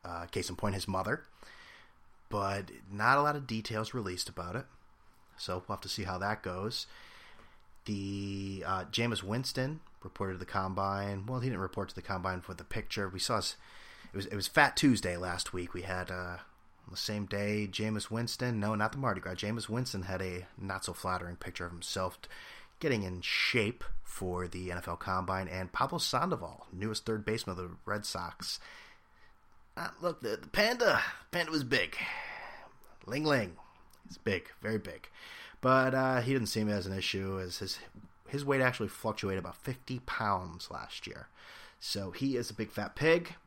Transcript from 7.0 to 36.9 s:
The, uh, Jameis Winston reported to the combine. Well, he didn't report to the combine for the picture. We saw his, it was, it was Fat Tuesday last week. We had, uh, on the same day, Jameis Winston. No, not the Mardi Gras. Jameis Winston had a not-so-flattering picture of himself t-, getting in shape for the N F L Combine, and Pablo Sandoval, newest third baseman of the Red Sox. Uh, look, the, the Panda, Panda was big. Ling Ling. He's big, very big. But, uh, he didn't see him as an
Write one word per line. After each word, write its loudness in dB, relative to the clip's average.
The, -2
uh, 0
Jameis 0
Winston -2
reported -4
to -6
the -6
combine. 0
Well, -2
he 2
didn't 0
report -2
to -10
the -8
combine -2
for -8
the -12
picture. -2
We -4
saw 2
his, 0
it -8
was, -2
it -4
was 0
Fat 8
Tuesday 6
last -2
week. -4
We -4
had, -2
uh, -4
on -14
the -8
same -2
day, 2
Jameis 0
Winston. 0
No, 2
not 2
the -4
Mardi 2
Gras. -4
Jameis -2
Winston 0
had -2
a -4
not-so-flattering -2
picture -6
of -6
himself -2
t-, -14
getting 4
in -2
shape 4
for -2
the -4
N -2
F -6
L -2
Combine, 0
and -4
Pablo 0
Sandoval, 0
newest -2
third 2
baseman 0
of -4
the -6
Red -2
Sox. -4
Uh, -4
look, 0
the, 0
the -10
Panda, 6
Panda 2
was 4
big. 4
Ling -2
Ling. 4
He's -16
big, 0
very 0
big. -6
But, 8
uh, 6
he 2
didn't 2
see 2
him 4
as 2
an -2